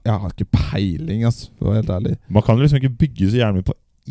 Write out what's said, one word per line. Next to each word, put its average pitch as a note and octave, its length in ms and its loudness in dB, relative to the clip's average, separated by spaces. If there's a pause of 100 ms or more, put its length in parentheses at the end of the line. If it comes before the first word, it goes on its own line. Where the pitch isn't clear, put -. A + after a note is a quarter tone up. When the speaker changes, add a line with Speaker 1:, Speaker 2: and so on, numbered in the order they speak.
Speaker 1:
jeg A2 160 0
har F2+ 100 -6
ikke - 200 -6
peiling, G2 760 -2
ass, - 160 -2 (140)
for - 100 -2
å G2+ 40 0
være A2 100 0
helt - 140 -4
ærlig. - 180 -2 (180)
Speaker 2:
Man G2+ 140 6
kan A#2 140 4
liksom C#3+ 200 4
ikke C3 160 0
bygge A#2 360 0
så B2 80 2
jævlig G2+ 200 2
mye - 80 -4
på - 80 -4 (340)